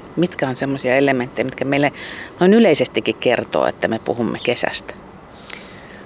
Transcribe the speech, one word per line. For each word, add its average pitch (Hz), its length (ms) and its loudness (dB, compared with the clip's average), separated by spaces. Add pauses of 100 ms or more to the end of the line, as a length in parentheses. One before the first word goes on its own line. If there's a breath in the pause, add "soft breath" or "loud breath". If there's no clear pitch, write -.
(160)
Mitkä 160 320 -2
on 131 80 -4
semmosia 131 400 -2
elementtejä, 131 500 0
mitkä 127 200 -6
meille 143 260 0 (480 loud breath)
noin 185 140 6
yleisestikin 151 640 4
kertoo, 107 520 0
että - 200 -2
me 110 120 -2
puhumme 117 440 -4
kesästä? - 500 -2 (1120 loud breath)